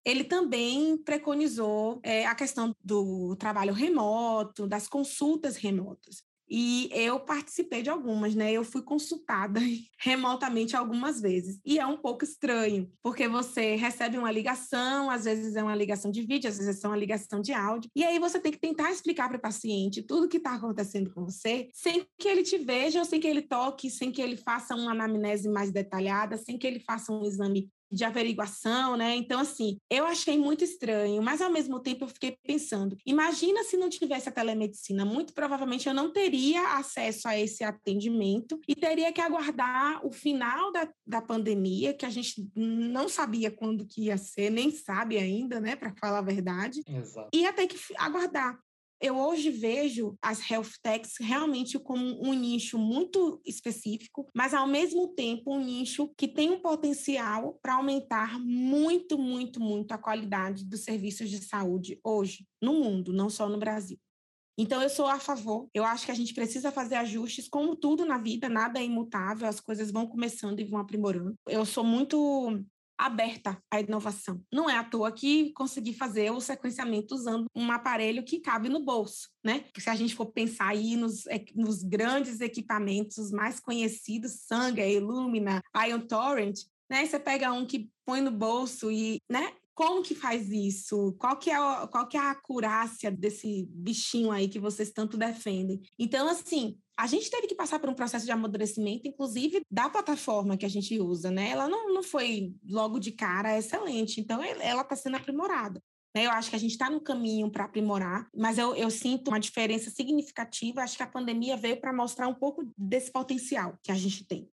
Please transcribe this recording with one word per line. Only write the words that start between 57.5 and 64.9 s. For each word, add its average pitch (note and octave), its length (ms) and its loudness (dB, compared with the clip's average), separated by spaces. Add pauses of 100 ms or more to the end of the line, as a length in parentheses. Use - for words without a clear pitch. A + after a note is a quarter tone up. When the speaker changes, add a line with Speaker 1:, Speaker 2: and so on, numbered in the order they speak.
Speaker 1:
pra B3+ 120 2
aumentar B3+ 640 0
muito, D4 760 2
muito, B3 440 -2
muito G#3+ 320 0
a A3 60 -6
qualidade G3+ 680 -2
dos F#3+ 180 -8
serviços G#3 480 -4
de G#3 80 -4
saúde F#3 640 -2
hoje, G3+ 420 -2 (160)
no B3+ 140 2
mundo, F#3+ 380 2
não G3 180 2
só G#3+ 180 -2
no G#3 80 0
Brasil. G#3 400 -4 (640)
Então, A#3+ 240 2
eu C#4 80 4